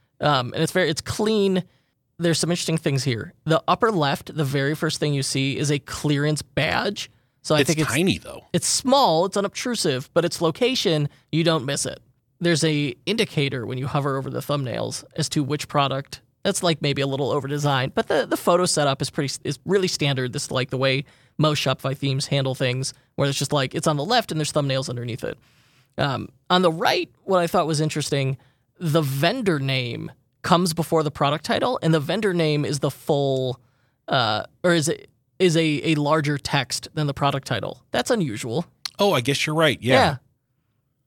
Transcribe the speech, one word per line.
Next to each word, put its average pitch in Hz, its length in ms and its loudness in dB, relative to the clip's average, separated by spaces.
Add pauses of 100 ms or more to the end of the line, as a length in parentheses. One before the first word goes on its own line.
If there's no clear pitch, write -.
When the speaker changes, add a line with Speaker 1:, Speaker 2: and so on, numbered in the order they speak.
(220)
Speaker 1:
Um, 131 320 0
and 151 80 -4
it's 160 100 0
very, 180 180 2
it's 160 120 -4
clean. 196 640 0 (540)
There's 170 220 0
some 160 120 0
interesting 165 260 -2
things 139 260 -2
here. 117 300 -4 (120)
The 156 220 2
upper 202 240 2
left, 151 440 -2
the 151 80 -2
very 139 320 0
first 156 240 -4
thing 147 140 0
you 135 100 -2
see 135 340 -2
is 143 140 0
a 143 80 0
clearance 147 640 -2
badge. - 680 -2 (320)
So - 140 0
I 151 60 6
Speaker 2:
It's 127 60 0
Speaker 1:
think 160 120 2
it's 156 100 0
Speaker 2:
tiny, 160 280 2
though. - 340 -16
Speaker 1:
It's - 160 0
small, 226 580 4
it's 196 120 -4
unobtrusive, 196 760 -2
but 170 120 4
its - 160 -4
location, 165 640 2 (240)
you 160 120 2
don't 160 220 0
miss 143 200 -4
it. - 160 -10 (400)
There's 170 220 2
a 147 320 0 (100)
indicator 143 600 -2
when 123 120 -6
you 135 100 -4
hover 139 300 0
over 135 120 -6
the 123 100 -6
thumbnails 117 640 -4 (100)
as 156 140 -2
to 151 140 0
which 143 240 -4
product. 139 540 -2 (220)
That's, 190 200 0
like, 165 180 0
maybe 139 200 0
a 139 60 0
little 135 240 -2
over 135 160 -2
designed, 143 480 0
but 226 120 0
the, 269 180 0
the - 120 -2
photo 180 280 4
setup 143 360 0
is 147 80 -2
pretty, 143 340 -4
is - 220 -6
really 185 240 2
standard. 131 420 -2
This 143 140 -6
is, - 60 -10
like, 127 180 -2
the 131 80 -4
way 135 260 0 (340)
most 151 220 2
Shopify 135 380 -2
themes 139 300 -2
handle 135 280 0
things, 127 380 -2 (220)
where 139 120 2
it's 139 100 -2
just, 139 140 -4
like, 135 240 0
it's 170 120 -2
on 151 100 2
the 143 80 -2
left 226 260 0
and 156 80 -2
there's 151 140 -2
thumbnails 135 360 0
underneath 120 360 -6
it. - 120 -6 (600)
Um, 107 320 -2 (200)
on 180 120 4
the 175 100 4
right, 202 380 0 (160)
what 185 140 2
I 170 80 2
thought 165 200 2
was 156 140 0
interesting, 139 560 -2 (400)
the 160 240 0
vendor 165 580 0
name 127 540 -4 (280)
comes 175 320 2
before 160 300 0
the 147 80 -4
product 147 320 -2
title, 247 380 0
and 160 120 4
the 160 60 4
vendor 185 340 -2
name 151 300 2
is 139 160 -2
the 147 100 -2
full, 135 680 0 (480)
uh, 110 360 0 (200)
or 175 100 4
is 160 140 2
it, - 220 -6 (300)
is 175 180 4
a, 156 340 2
a 156 40 2
larger 147 420 2
text - 560 -2
than 151 120 -2
the 139 80 -2
product 139 340 -2
title. - 440 -6
That's - 180 -2
unusual. 143 560 -2 (320)
Speaker 2:
Oh, 202 140 4
I 143 80 2
guess 135 260 0
you're 156 100 -2
right. 156 260 4
Yeah. 117 120 2
Speaker 1:
Yeah. 175 220 6 (920)